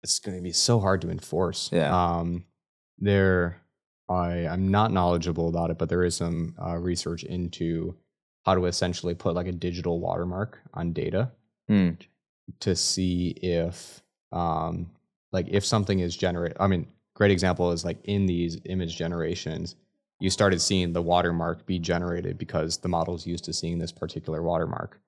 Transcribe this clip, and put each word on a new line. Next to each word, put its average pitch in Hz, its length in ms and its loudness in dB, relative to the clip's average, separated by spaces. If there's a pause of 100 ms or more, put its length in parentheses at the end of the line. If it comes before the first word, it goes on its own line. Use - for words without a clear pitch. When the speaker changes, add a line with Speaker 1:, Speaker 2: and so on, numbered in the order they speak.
Speaker 1:
it's - 160 0
gonna 92 220 -8
be 87 120 -6
so 120 260 4
hard 95 220 4
to 85 100 -4
enforce. - 600 -2
Speaker 2:
Yeah. 80 240 4
Speaker 1:
Um, 87 500 0 (520)
there, 95 600 4 (520)
I, 87 380 0
I'm 92 220 0
not 107 220 4
knowledgeable 87 580 2
about 85 200 0
it, 82 80 -2
but 82 120 -2
there 90 140 2
is 85 120 0
some, 85 460 -4
uh, 87 160 -4
research 85 460 -4
into 85 720 -4 (500)
how 95 100 4
to 90 100 2
essentially 90 480 -2
put, 87 220 -2
like, 87 120 -2
a 92 40 -4
digital 87 480 -2
watermark 90 600 -4 (140)
on 85 200 -4
data 80 380 -2 (360)
Speaker 2:
Hmm. 95 240 4 (720)
Speaker 1:
to 95 140 2
see 90 540 0 (120)
if, 87 600 -2 (300)
um, 85 580 -4 (420)
like, 92 180 0
if 98 140 2
something 101 360 2
is 87 180 -2
generated. 87 420 -2
I 95 60 4
mean, 92 220 2 (260)
great 101 160 6
example 90 420 2
is, 85 140 -2
like, 85 180 -4
in 101 220 2
these 87 400 0
image 87 320 -4
generations, 82 760 -4 (440)
you 95 120 2
started 95 280 6
seeing 90 320 2
the 85 120 0
watermark 87 640 2
be 92 100 0
generated 87 640 -2
because 82 380 -2
the - 120 -4
model's 85 380 -2
used 87 180 -6
to 80 80 -6
seeing 85 240 -2
this 82 140 -4
particular 80 500 -6
watermark 85 680 -2